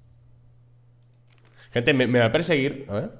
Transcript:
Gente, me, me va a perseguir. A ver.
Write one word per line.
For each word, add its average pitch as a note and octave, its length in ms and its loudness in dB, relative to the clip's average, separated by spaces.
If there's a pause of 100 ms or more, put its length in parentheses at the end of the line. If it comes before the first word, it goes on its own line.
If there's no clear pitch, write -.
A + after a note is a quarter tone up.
(1700)
Gente, B2 220 0
me, B2+ 140 2
me B2 120 2
va A#2 60 6
a A2 60 2
perseguir. D3+ 580 -2
A G2+ 40 -8
ver. C3+ 260 -6